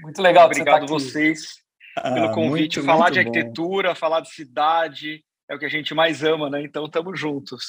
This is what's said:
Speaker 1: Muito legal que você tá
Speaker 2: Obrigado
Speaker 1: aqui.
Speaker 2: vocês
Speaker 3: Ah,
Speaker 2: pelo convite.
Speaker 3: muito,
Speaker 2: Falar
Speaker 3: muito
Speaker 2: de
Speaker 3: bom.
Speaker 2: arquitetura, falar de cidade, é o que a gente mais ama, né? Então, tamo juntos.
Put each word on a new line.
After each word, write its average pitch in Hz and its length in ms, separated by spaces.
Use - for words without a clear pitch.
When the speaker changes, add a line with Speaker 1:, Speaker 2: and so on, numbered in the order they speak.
Speaker 1:
Muito 151 180
legal 175 260
que 147 80
você 143 80
tá 147 120
Speaker 2:
Obrigado 147 80
Speaker 1:
aqui. 143 100
Speaker 2:
vocês 151 640
Speaker 3:
Ah, 127 160
Speaker 2:
pelo 110 200
convite. 151 440
Speaker 3:
muito, 143 60
Speaker 2:
Falar 165 220
Speaker 3:
muito 180 80
Speaker 2:
de 185 100
Speaker 3:
bom. 117 60
Speaker 2:
arquitetura, 165 680
falar 160 260
de - 100
cidade, 151 920
é 147 60
o 139 40
que 151 60
a 139 40
gente 151 260
mais 156 280
ama, 151 280
né? 143 100
Então, 151 260
tamo 170 280
juntos. 139 540